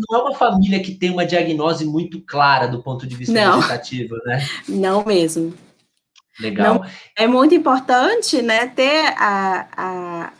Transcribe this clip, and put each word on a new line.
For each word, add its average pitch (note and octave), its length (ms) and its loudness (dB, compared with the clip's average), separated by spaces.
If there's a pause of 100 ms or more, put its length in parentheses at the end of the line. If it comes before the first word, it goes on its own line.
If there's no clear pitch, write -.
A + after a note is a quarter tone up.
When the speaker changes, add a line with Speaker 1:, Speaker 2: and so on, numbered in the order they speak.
Speaker 1:
não A#3 100 2
é - 40 0
uma C#4 120 -2
família F#3+ 460 2
que - 140 -8
tem F3+ 140 -2
uma F3 160 -2
diagnose D#3+ 600 0
muito D#3+ 360 -4
clara C#3 460 2
do A#2+ 160 -6
ponto C3 240 -8
de - 80 -10
vista - 180 -4
Speaker 2:
Não. G3+ 260 4
Speaker 1:
vegetativo, B2 560 -4 (100)
né? C3 200 -2 (220)
Speaker 2:
Não G3 380 0
mesmo. E3 480 0 (840)
Speaker 1:
Legal. G#3 360 2
Speaker 2:
Não, - 100 -2 (320)
é A3 100 2
muito C4 260 6
importante, C#4 880 2
né, A#3 260 0
ter C#4 500 0
a, G3 500 -2 (100)
a, F3+ 640 -8